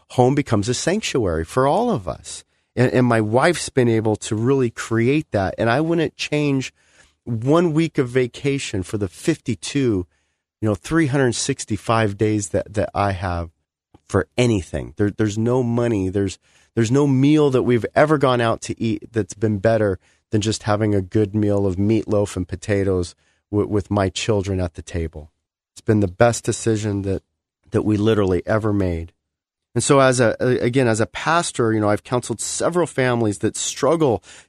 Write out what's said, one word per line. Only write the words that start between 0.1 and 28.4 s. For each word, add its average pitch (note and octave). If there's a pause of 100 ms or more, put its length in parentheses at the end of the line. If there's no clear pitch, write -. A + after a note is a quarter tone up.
home B2+
becomes A2+
a B2
sanctuary A2
for C3
all G#3+
of A2+
us. - (320)
And, B2
and B2+
my A2+
wife's B2+
been B2
able A2
to -
really B2+
create A#2+
that. F#2+
And A2+
I C3
wouldn't D#3+
change C#3+ (520)
one C#3+
week D#3
of C3
vacation B2+
for G#2
the G2+
fifty-two, A#2+ (540)
you A2
know, G#2
three D#3+
hundred B2+
sixty-five A2+
days G#2+
that, -
that G#2
I G2+
have F2 (540)
for -
anything. F2
There, G#2
there's G#2+
no A#2+
money, A#2
there's, G2 (360)
there's A2+
no C#3+
meal C#3+
that B2+
we've A2+
ever D3+
gone B2+
out A#2
to -
eat A2
that's G#2
been G#2+
better G#2 (320)
than G#2+
just G#2
having G#2
a G2
good G2+
meal G2+
of F#2
meatloaf G#2
and F2+
potatoes F#2+ (360)
wi-, G#2
with G2+
my G2
children G2
at F2+
the -
table. D#2 (420)
It's -
been A2
the G2
best A#2
decision G#2+
that, F#2+ (480)
that A2
we G#2+
literally G2+